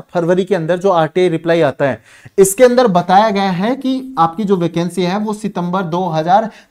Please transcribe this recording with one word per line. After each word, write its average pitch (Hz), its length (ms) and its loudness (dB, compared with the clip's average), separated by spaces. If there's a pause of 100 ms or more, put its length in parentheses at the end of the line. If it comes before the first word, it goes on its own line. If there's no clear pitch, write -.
(100)
फरवरी 180 340 0
के 196 100 -2
अंदर 170 240 -2
जो 196 120 0
आरटीआई 175 380 2
रिप्लाई 165 340 0
आता 143 220 0
है, 127 160 -2 (380)
इसके 196 260 4
अंदर 247 240 4
बताया 185 420 2
गया 196 220 -2
है 202 240 -2
कि 262 420 -6
आपकी 165 260 0
जो 190 120 2
वैकेंसी 175 460 -2
है 180 160 -2
वो 214 160 -4
सितंबर 190 500 -6
दो 175 220 -4
हज़ार 175 440 0 (200)